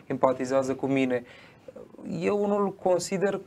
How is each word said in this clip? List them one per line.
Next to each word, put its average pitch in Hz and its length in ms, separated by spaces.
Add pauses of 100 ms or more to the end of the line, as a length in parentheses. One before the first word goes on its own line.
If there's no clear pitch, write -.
empatizează 131 680
cu 135 100
mine. 131 380 (960)
Eu 202 240
unul 202 300
consider 190 720